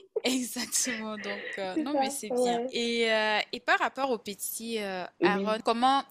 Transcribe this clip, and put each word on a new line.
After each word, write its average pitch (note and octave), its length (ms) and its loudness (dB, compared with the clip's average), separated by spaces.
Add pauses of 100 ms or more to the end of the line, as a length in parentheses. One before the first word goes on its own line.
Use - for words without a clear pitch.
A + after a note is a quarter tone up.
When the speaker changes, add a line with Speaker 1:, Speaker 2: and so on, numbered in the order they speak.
Speaker 1:
<laughs> - 220 -6
Exactement, A#3 920 -2
donc, G3+ 240 -6 (180)
euh, F#3+ 160 -4
Speaker 2:
C'est D#4 80 0
Speaker 1:
non, C#4 120 -2
mais C4+ 160 2
Speaker 2:
ça, C#4+ 100 -6
Speaker 1:
c'est - 80 -8
bien. A#3+ 320 2
Speaker 2:
ouais. B3 120 -2
Speaker 1:
Et, A#3 400 2
euh, G#3+ 260 2 (140)
et B3 80 -8
par F#4 180 4
rapport C4+ 320 0
au A3+ 80 0
petit, A3+ 640 -6
euh, F#3+ 240 -6 (160)
Speaker 2:
Mhm. - 80 6 (180)
Speaker 1:
Aaron, G#3+ 180 0
comment, B3+ 460 4